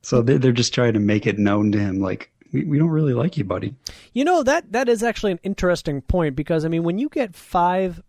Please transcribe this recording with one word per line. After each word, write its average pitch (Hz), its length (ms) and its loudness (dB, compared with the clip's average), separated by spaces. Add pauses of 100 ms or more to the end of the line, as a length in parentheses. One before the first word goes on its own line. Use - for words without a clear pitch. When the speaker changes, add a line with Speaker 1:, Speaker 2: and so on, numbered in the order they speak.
Speaker 1:
So 127 200 0
they, 131 160 2
they're 131 140 4
just 120 220 0
trying 120 200 2
to 107 60 2
make 104 260 2
it 101 140 0
known 104 320 2
to 104 80 2
him, 98 220 -2
like, 98 280 -6 (220)
"We, 139 140 -2
we 151 120 0
don't 160 120 4
really 151 240 0
like 135 240 -2
you, 147 80 -2
buddy." 90 280 -6 (380)
Speaker 2:
You 262 140 -2
know, 339 180 2
that, 285 300 0
that 247 160 0
is 226 120 2
actually 220 300 -2
an 170 120 -4
interesting 175 580 -2
point 160 340 0
because, 151 300 -2
I - 20 -2
mean, 165 160 -2
when 170 140 -2
you 262 100 -4
get 240 300 -4
five 180 720 0